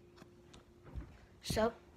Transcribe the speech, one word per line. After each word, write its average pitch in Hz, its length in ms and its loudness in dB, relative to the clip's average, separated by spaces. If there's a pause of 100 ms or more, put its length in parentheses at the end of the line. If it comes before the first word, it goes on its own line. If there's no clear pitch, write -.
(1400)
So, 226 300 4 (240)